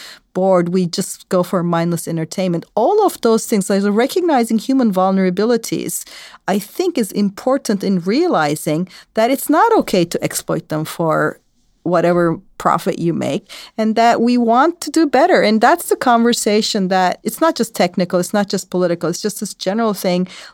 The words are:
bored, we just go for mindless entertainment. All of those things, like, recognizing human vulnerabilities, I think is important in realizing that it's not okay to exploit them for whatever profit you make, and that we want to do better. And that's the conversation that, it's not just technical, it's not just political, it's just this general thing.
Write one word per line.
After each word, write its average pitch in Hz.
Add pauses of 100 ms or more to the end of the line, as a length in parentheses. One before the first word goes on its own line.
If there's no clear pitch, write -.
(340)
bored, 180
we 180
just -
go 180
for 180
mindless 170
entertainment. 165 (120)
All 381
of -
those 226
things, 202
like, 196
recognizing 233
human 254
vulnerabilities, 190 (420)
I 196
think 349
is 220
important 208
in 190
realizing 180 (260)
that 233
it's -
not 392
okay 190
to -
exploit -
them 156
for 156 (420)
whatever 175 (200)
profit -
you 165
make, 131 (260)
and 220
that 233
we 247
want 247
to 302
do 320
better. 277
And 214
that's 277
the -
conversation 220
that, 185
it's -
not 320
just -
technical, 185
it's 180
not 202
just -
political, 170
it's 175
just -
this 208
general 214
thing. 185 (260)